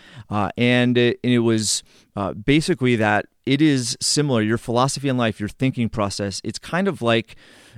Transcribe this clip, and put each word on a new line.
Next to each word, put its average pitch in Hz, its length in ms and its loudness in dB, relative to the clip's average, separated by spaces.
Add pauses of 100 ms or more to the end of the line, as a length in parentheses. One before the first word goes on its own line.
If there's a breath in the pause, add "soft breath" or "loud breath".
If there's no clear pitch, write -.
(300 loud breath)
Uh, 104 280 -2
and 123 420 2
it, 120 240 2
and 123 100 0
it 120 80 4
was, 110 420 0 (340 soft breath)
uh, 95 160 -4
basically 131 640 2
that 107 300 2 (200)
it 135 160 2
is 131 380 2
similar. 143 420 0
Your 110 160 0
philosophy 131 500 -2
in 127 80 -2
life, 117 220 -2
your 104 100 -6
thinking 127 400 -2
process, 101 540 -4
it's - 160 -8
kind 190 300 -4
of 156 120 -6
like 113 360 0 (420 loud breath)